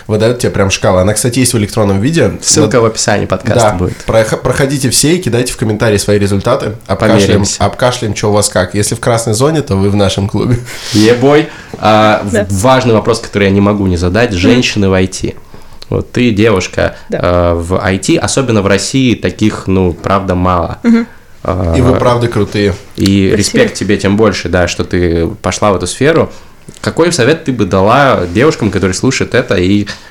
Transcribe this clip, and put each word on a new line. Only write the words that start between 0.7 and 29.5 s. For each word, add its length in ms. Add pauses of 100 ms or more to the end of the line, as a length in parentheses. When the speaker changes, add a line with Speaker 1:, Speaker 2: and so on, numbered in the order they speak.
Speaker 1:
шкалы. 300
Она, 100
кстати, 280
есть 140
в 40
электронном 420
виде. 320 (100)
Speaker 2:
Ссылка 360
Speaker 1:
На- 60
Speaker 2:
в 20
описании 400
подкаста 460
Speaker 1:
Да. 20
Speaker 2:
будет. 320
Speaker 1:
Прох-, 360
проходите 480
все 280
и 40
кидайте 300
в 60
комментарии 400
свои 200
результаты. 580 (120)
Обкашляем, 340
Speaker 2:
Померяемся. 440
Speaker 1:
обкашляем, 480
чё 160
у 20
вас 160
как. 280
Если 200
в 60
красной 320
зоне, 280
то 140
вы 140
в 80
нашем 320
клубе. 280 (360)
Speaker 2:
Ебой. 560 (300)
А, 440
в-, 80
Speaker 3:
Да. 180
Speaker 2:
важный 440
вопрос, 260
который 300
я 40
не 60
могу 280
не 100
задать. 320
Speaker 3:
Мгм. 100
Speaker 2:
Женщины 480
в 60
I 140
T. 280 (540)
Вот 220
ты 200
девушка, 640 (140)
Speaker 3:
Да. 120
Speaker 2:
э, 340
в 200
I 240
T, 180
особенно 460
в 40
России, 460
таких, 540
ну, 260
правда, 400
мало. 480
Speaker 3:
Мгм. 240 (380)
Speaker 2:
А, 340
Speaker 1:
И 40
вы 140
правда 340
крутые. 440 (220)
Speaker 2:
И 320
Speaker 3:
Спасибо. 100
Speaker 2:
респект 380
тебе 220
тем 200
больше, 320
да, 180
что 180
ты 420 (160)
пошла 280
в 40
эту 100
сферу. 460 (500)
Какой 300
совет 320
ты 80
бы 140
дала 560 (120)
девушкам, 380
которые 240
слушают 400
это 200